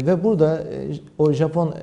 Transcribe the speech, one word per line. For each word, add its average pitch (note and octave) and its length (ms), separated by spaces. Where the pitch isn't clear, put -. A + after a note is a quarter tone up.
ve F3 180
burada, D#3+ 380
e, C3+ 360
o D3+ 140
Japon, D#3 500